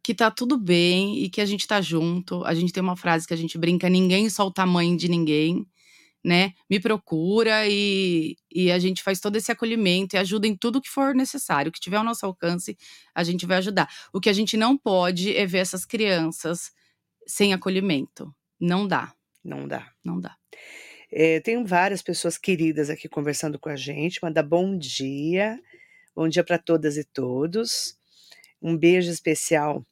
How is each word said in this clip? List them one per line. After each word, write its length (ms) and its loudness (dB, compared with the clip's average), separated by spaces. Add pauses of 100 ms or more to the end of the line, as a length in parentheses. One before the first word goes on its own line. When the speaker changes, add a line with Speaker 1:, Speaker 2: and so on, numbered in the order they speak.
Speaker 1:
Que 140 -4
tá 160 4
tudo 260 -2
bem 600 2
e 100 -2
que 120 -6
a 60 2
gente 200 -4
tá 140 2
junto. 640 -2
A 100 0
gente 180 0
tem 100 -4
uma 140 -2
frase 300 0
que 80 -4
a 20 -4
gente 220 -6
brinca, 300 2
"Ninguém 420 4
solta 320 0
a 40 4
mãe 300 4
de 120 -2
ninguém", 580 2 (560)
né? 300 2 (180)
Me 80 2
procura 880 0
e, 720 0 (160)
e 180 2
a 80 4
gente 240 0
faz 160 -2
todo 160 -4
esse 160 -2
acolhimento 640 0
e 40 2
ajuda 280 0
em 80 2
tudo 260 -2
que 80 -14
for 240 0
necessário. 580 -2
O 20 -16
que 80 -14
tiver 160 -4
ao 80 0
nosso 200 -4
alcance, 540 -4 (340)
a 120 -2
gente 220 -4
vai 100 0
ajudar. 340 0 (220)
O 80 -4
que 100 2
a 40 4
gente 220 0
não 220 2
pode 560 0
é 100 2
ver 140 -2
essas 260 -4
crianças 840 -2 (560)
sem 260 2
acolhimento. 800 -2 (280)
Não 260 2
dá. 260 -2 (300)
Speaker 2:
Não 240 -10
dá. 240 -8 (140)
Speaker 1:
Não 160 -4
dá. 160 -12 (800)
Speaker 2:
É, 220 4
tem 240 -2
várias 400 0
pessoas 340 -4
queridas 540 0
aqui 180 -8
conversando 480 -4
com 120 -12
a 80 -8
gente. 440 -6
Manda 220 0
bom 340 2
dia. 840 -4 (520)
Bom 160 0
dia 140 2
pra 160 0
todas 380 0
e 80 -4
todos. 920 -4 (640)
Um 160 0
beijo 360 4
especial 800 0